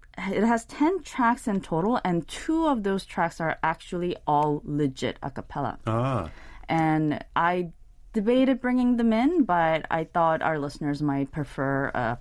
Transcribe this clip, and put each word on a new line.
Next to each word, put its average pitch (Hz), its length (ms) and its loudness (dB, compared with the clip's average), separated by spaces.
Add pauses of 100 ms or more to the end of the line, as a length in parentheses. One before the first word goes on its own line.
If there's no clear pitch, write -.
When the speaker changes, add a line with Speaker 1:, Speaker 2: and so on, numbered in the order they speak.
(160)
Speaker 1:
it 190 280 0
has 226 220 2
ten 320 360 0
tracks 240 460 0
in 196 120 0
total, 190 440 0
and 170 240 0
two 320 400 -2
of 226 160 0
those 196 200 -2
tracks 170 360 -4
are 160 240 -2
actually 175 500 -4 (140)
all 147 360 2
legit 143 580 -2
a 139 80 -6
cappella. 127 460 -6 (120)
Speaker 2:
Ah. 113 420 0 (380)
Speaker 1:
And 156 560 2 (100)
I 175 380 0 (400)
debated 247 480 4
bringing 247 360 2
them 233 160 4
in, 277 300 4
but 165 480 2
I 160 140 0
thought 165 360 2
our 156 200 0
listeners 143 420 -4
might 139 300 0
prefer 139 640 -2
a 120 260 -2